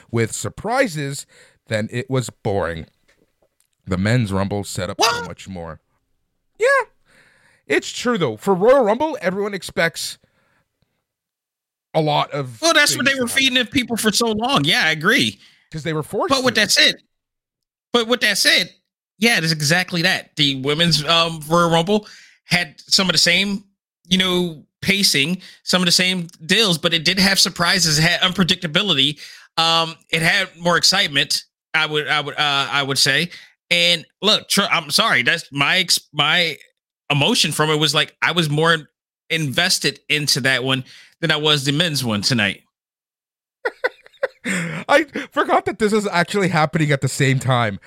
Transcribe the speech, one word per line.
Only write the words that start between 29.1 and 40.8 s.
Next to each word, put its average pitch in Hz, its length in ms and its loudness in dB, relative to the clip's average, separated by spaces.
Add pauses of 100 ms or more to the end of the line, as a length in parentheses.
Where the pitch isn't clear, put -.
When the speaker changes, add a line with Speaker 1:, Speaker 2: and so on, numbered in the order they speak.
Speaker 2:
Um, 165 380 0 (160)
it 160 120 0
had 190 360 0
more 170 180 2
excitement, 156 680 0 (300)
I 156 120 0
would, 151 220 -4
I 151 120 0
would, 143 140 -8
uh, 139 360 0
I 139 120 0
would 135 160 -2
say. 143 320 2 (400)
And 170 340 2 (180)
look, 196 260 0
tr-, 196 220 0
I'm 156 200 -2
sorry, 190 320 2
that's 160 300 -2
my 143 260 0
ex-, 185 200 0 (140)
my 156 460 0 (520)
emotion 151 420 0
from 156 180 0
it 151 60 2
was, 151 180 0
like, 147 280 -2
I 135 100 0
was 170 180 0
more 156 400 0 (400)
invested 160 720 -2 (100)
into 151 320 0
that 131 220 0
one 131 200 -2 (360)